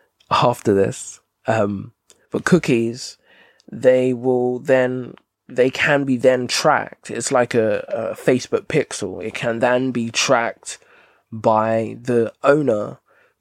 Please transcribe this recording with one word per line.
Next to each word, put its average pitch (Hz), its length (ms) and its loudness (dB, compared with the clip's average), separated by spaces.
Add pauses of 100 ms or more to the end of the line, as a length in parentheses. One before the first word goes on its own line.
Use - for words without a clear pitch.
(300)
after 120 460 2
this. - 440 -2 (280)
Um, 104 440 -2 (380)
but 104 160 -6
cookies, 123 720 0 (520)
they 127 440 2
will 123 460 0
then, 127 560 0 (340)
they 123 200 2
can 143 360 0
be 131 120 0
then 127 300 2
tracked. - 640 -2
It's 117 200 -6
like 123 220 2
a, 110 360 2
a 104 260 -6
Facebook - 520 0
pixel. 92 560 -4
It 110 100 -8
can 117 260 -4
then 127 320 2
be 117 200 -4
tracked - 640 -4 (520)
by 113 720 0
the 117 320 0 (100)
owner 131 560 0 (420)